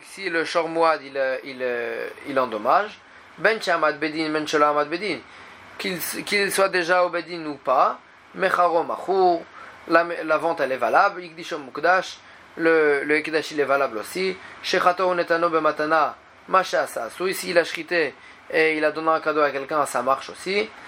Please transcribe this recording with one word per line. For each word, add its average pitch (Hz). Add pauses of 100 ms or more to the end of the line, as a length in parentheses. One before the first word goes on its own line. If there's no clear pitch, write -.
si 190
le 165
shor 160
Mouad, 165
il, 135
euh, 131
il, 135
euh, 117 (200)
il 135
endommage, 127 (380)
Ben 208
Shamad 156
Bedin, 156
Ben 151
Shelo 147
Hamad 147
Bedin, 175 (600)
qu'il -
s-, -
qu'il 196
soit 196
déjà 180
au 175
Bedin 170
ou 147
pas, 143 (360)
Mecharo 175
Machour, 175 (460)
la, 170 (200)
la 156
vente 160
elle 131
est 131
valable, 170
Ikdisho 165
Mukdash, 151 (380)
le, 156
le 151
Ikdash 156
il 151
est 143
valable 135
aussi, 185 (260)
Shechato 180
Unetano 170
Bematana, 156 (320)
Masha 180
Asasu, 131
ici 185
il 175
a 165
shrité 156 (360)
et 160
il 151
a 151
donné 160
un 160
cadeau 151
à 147
quelqu'un, 139
ça 123
marche 131
aussi. 202 (200)